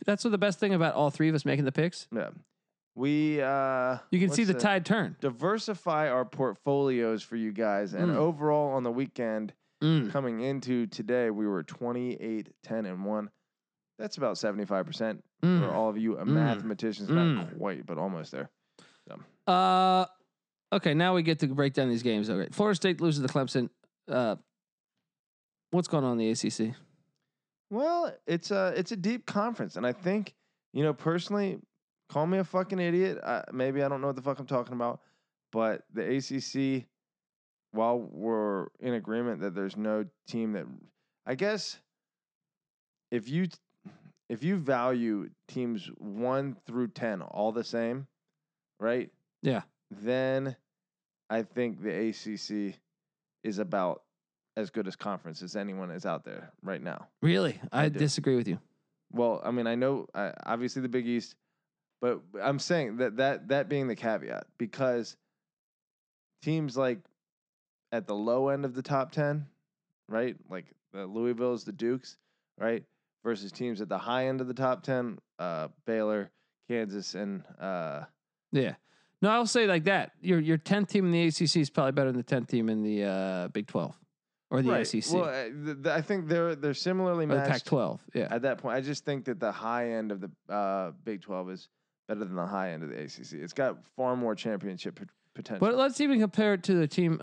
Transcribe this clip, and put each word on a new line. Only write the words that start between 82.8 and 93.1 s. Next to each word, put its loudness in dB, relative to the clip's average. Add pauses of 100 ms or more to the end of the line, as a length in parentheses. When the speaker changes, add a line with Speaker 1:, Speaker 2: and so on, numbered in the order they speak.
Speaker 1:
the, 2
uh, 0
Big -4
twelve -4 (540)
or 2
the 4
Speaker 2:
Right. 4
Speaker 1:
S -4
E 2
C. 0
Speaker 2:
Well, 2
uh, -2 (200)
th-, -6
th-, 0
I 2
think -2
they're, 2
they're 0
similarly 0
Speaker 1:
Or 0
the 2
Speaker 2:
matched 2
Speaker 1:
Pac-twelve, 0
yeah. -2
Speaker 2:
at -2
that 0
point. -2
I 0
just -6
think -4
that -4
the 0
high -2
end -2
of -6
the, -8 (220)
uh, 0 (140)
Big -6
twelve -6
is -12 (400)
better -4
than -6
the -2
high -2
end -8
of -8
the -8
A -8
C -16